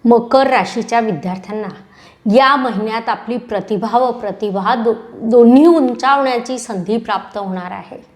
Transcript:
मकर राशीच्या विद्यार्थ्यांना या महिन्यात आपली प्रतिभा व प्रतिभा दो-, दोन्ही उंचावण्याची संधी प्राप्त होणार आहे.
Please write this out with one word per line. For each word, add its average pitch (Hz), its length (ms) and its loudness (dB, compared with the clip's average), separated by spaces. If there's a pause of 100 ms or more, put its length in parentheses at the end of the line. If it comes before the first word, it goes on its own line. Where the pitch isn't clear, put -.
मकर 233 420 4
राशीच्या 233 520 -2
विद्यार्थ्यांना 196 680 -6 (680)
या 269 200 6
महिन्यात 226 540 -4
आपली 220 280 -6
प्रतिभा 214 600 -4
व 247 140 2
प्रतिभा 208 640 -4
दो-, 226 180 -2 (200)
दोन्ही 240 520 6
उंचावण्याची 262 960 0
संधी 208 380 -6
प्राप्त 214 400 -8
होणार 185 340 -8
आहे. - 340 -16 (100)